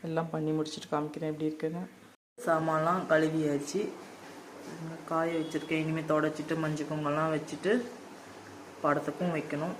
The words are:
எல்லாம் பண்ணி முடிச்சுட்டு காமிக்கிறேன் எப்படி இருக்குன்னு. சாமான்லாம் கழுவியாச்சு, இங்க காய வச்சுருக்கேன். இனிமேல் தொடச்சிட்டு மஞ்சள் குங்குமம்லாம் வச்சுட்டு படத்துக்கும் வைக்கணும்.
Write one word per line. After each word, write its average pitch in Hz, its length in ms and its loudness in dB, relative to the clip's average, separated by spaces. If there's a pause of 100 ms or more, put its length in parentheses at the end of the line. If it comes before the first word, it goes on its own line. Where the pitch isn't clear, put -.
எல்லாம் 165 260 0
பண்ணி 156 220 0
முடிச்சுட்டு 156 360 -2
காமிக்கிறேன் 151 400 -2
எப்படி 156 180 -2
இருக்குன்னு. 160 340 -4 (640)
சாமான்லாம் 160 640 4
கழுவியாச்சு, 156 680 4 (920)
இங்க 160 240 -8 (140)
காய 165 180 2 (100)
வச்சுருக்கேன். 156 440 0
இனிமேல் 160 280 0
தொடச்சிட்டு 156 520 2
மஞ்சள் 151 260 0
குங்குமம்லாம் 151 460 2
வச்சுட்டு 151 380 0 (1080)
படத்துக்கும் 147 540 2
வைக்கணும். 151 440 -2